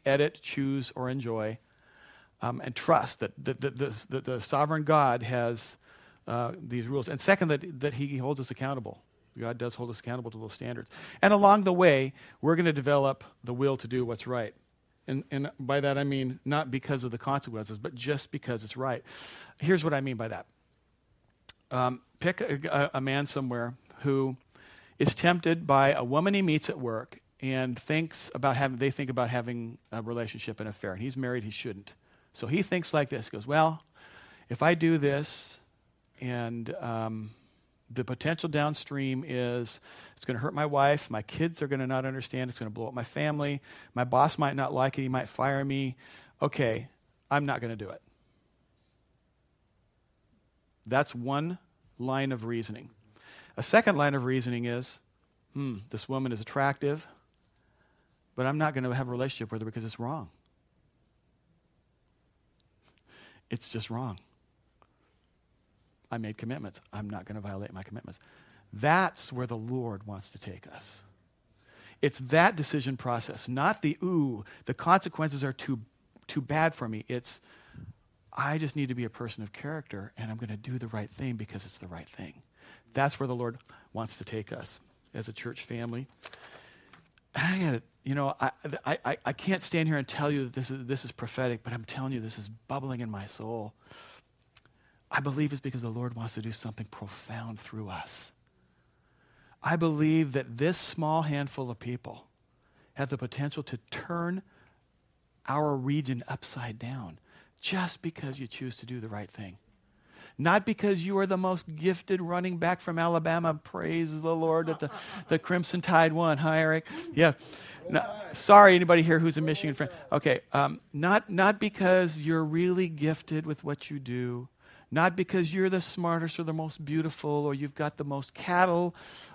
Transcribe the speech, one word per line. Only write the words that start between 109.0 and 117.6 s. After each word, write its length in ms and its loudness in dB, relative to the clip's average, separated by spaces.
right 220 -8
thing. 280 -14
Not 240 4
because 400 2
you 140 0
are 80 2
the 100 2
most 400 -2
gifted 460 0
running 340 -2
back 240 2
from 180 -2
Alabama. 540 2
Praise 600 -2
the 120 2
Lord 340 2
that 120 -2
the, 100 -4
the 100 4
Crimson 440 0
Tide 320 6
won. 240 2
Hi, 220 4
Eric. 260 2
Yeah. 200 8